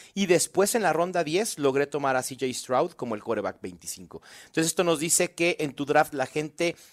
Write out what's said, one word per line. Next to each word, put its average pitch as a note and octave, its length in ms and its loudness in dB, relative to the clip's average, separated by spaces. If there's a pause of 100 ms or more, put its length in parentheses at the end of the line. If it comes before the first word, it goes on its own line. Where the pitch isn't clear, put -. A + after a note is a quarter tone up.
(140)
Y G3 100 0
después F3 500 2
en A#3 60 2
la E3 140 2
ronda F3 280 0
diez E3+ 360 -2
logré C#3 280 2
tomar C#3 300 -2
a B2+ 60 0
C C3 180 -8
J C3 140 -2
Stroud C#3 380 0
como A#2+ 220 -6
el G#2 80 -8
quarterback G#2 380 -4
veinticinco. F2 640 -14 (240)
Entonces D#3+ 220 0
esto F#3 140 0
nos E3+ 160 2
dice E3+ 360 0
que E3+ 260 0
en D3 140 -4
tu D3 100 -4
draft D3 300 2
la C3 100 -2
gente D#3 500 -4 (180)